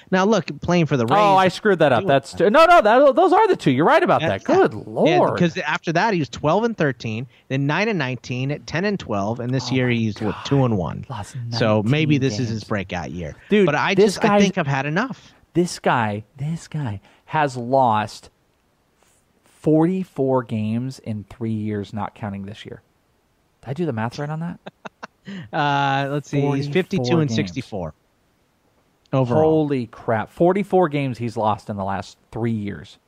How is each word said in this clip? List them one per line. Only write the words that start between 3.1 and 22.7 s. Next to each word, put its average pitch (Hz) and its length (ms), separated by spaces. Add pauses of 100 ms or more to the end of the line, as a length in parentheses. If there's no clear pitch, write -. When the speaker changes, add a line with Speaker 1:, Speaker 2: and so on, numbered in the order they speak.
Speaker 2:
those 320 180
are 415 140
the 370 100
two. - 140
You're 131 140
right 294 180
about 175 200
Speaker 1:
Yeah, 160 80
Speaker 2:
that. 98 180
Speaker 1:
yeah. 320 80
Speaker 2:
Good 339 160
Speaker 1:
Yeah, 107 140
Speaker 2:
Lord. 156 520
Speaker 1:
'cause 170 200
after 160 340
that, 196 220
he 180 40
was 143 120
twelve 175 340
and 233 120
thirteen, 123 500 (220)
then 139 180
nine 170 220
and 214 100
nineteen, 131 680
ten 165 220
and 208 120
twelve, 107 400
and 123 140
this 127 180
Speaker 2:
Oh 131 40
Speaker 1:
year 127 140
Speaker 2:
my 123 60
Speaker 1:
he's, 113 260
what, 110 140
Speaker 2:
God. - 120
Speaker 1:
two 139 180
and 113 140
one. 69 320
Speaker 2:
Lost - 260 (140)
Speaker 1:
So 113 340
maybe 151 300
Speaker 2:
nineteen 139 140
Speaker 1:
this 104 120
is 120 80
his 107 120
Speaker 2:
games. - 40
Speaker 1:
breakout 90 460
year. 78 240 (160)
Speaker 2:
Dude, 202 160
Speaker 1:
But 143 80
I 147 200
Speaker 2:
this 196 200
Speaker 1:
just, - 100
I - 40
Speaker 2:
guy's 202 140
Speaker 1:
think 196 160
I've 165 80
had 139 200
enough. 196 480 (180)
Speaker 2:
This 175 260
guy, 110 460 (140)
this 156 300
guy 117 320 (260)
has 147 280
lost 120 760 (1120)
forty-four 156 1000
games 113 560
in 104 240
three 113 280
years, 104 400
not 101 220
counting 98 300
this 98 200
year. - 180 (800)